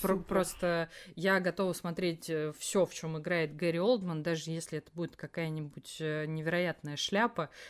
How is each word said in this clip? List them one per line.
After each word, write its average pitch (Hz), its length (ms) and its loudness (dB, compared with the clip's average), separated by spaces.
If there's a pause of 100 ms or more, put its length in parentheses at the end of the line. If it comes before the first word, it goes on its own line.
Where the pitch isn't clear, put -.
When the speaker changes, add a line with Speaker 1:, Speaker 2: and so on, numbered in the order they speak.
Speaker 1:
про-, 190 140 4
Speaker 2:
супер. 180 80 -2
Speaker 1:
просто 175 680 2 (280)
я 185 240 4
готова 180 320 2
смотреть, 170 560 -2
э, 156 280 -2
всё, - 280 4
в - 80 0
чём 160 240 -4
играет 160 400 0
Гэри 170 240 2
Олдман, 185 420 2
даже 160 260 -2
если 160 300 -4
это - 140 -12
будет 165 240 -6
какая-нибудь, 156 840 -6
э, 156 260 -2
невероятная 160 720 -2
шляпа. 196 540 2 (200)